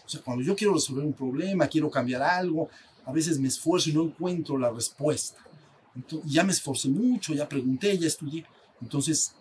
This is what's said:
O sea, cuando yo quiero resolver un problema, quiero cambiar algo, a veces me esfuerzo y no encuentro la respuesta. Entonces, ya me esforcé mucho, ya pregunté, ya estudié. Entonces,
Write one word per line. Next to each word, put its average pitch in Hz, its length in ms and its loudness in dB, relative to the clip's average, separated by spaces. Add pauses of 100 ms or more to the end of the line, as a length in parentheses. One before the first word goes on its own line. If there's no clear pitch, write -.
O - 40 -16
sea, - 120 -10
cuando 123 220 -4
yo 185 120 2
quiero 202 180 4
resolver 143 320 0
un 143 80 0
problema, 147 540 0
quiero 156 240 0
cambiar 123 320 0
algo, 170 460 0 (360)
a 131 60 -10
veces 156 280 2
me 135 100 2
esfuerzo 160 400 0
y 151 40 2
no 156 100 4
encuentro 160 540 -2
la 123 140 2
respuesta. 127 640 -2 (580)
Entonces, 151 340 -10
ya 156 140 4
me 196 80 4
esforcé 139 380 -2
mucho, 208 460 2
ya 147 120 -2
pregunté, 135 500 0
ya 165 100 2
estudié. 151 360 -4 (380)
Entonces, 139 600 -2